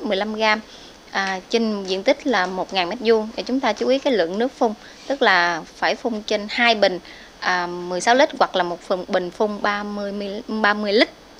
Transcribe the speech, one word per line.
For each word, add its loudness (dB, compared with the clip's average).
mười -2
lăm -4
gam, 2
à, -4
trên 0
diện -4
tích 0
là 2
một -6
ngàn 0
mét -6
vuông. 2
Và -4
chúng 0
ta 0
chú -2
ý 4
cái 0
lượng 0
nước -2
phun, 2
tức -2
là 4
phải 0
phun -4
trên -4
hai 4
bình, 2
à, 0
mười -6
sáu 4
lít 6
hoặc 2
là 2
một -4
phần -2
bình -2
phun -2
ba -2
mươi -6
mil-, -6
ba 4
mươi -2
lít 4